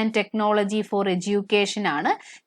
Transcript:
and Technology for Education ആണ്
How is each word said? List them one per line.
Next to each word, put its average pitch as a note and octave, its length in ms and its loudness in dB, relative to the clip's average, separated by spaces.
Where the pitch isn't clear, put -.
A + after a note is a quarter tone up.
and A3 140 -2
Technology G#3 640 0
for G3+ 280 -2
Education G3+ 760 0
ആണ് E3+ 600 -4